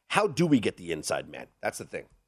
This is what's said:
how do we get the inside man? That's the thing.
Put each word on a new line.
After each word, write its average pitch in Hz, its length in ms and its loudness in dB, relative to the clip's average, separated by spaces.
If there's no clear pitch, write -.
how 208 180 4
do 165 180 2
we 147 140 6
get - 180 -2
the 85 140 -8
inside 73 360 -4
man? - 200 -14
That's 107 160 -4
the 120 60 -12
thing. - 200 -12